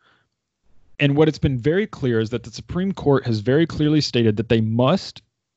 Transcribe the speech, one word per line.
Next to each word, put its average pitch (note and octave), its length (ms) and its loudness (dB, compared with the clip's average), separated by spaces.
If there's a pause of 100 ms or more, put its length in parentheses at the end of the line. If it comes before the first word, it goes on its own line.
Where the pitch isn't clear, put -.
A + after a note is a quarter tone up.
(1000)
And C#3+ 180 2
what D#3 100 6
it's D3+ 120 -2
been C#3 180 -2
very E3+ 300 -2
clear A#2+ 320 -2
is A2 100 -2
that A#2 140 -8
the A2+ 80 -18
Supreme F#3 420 -6
Court C#3 320 0
has A2+ 140 -2
very C3+ 260 2
clearly D3+ 340 0
stated A2+ 380 2
that A2 100 -4
they A2+ 140 2
must, B2 600 0 (360)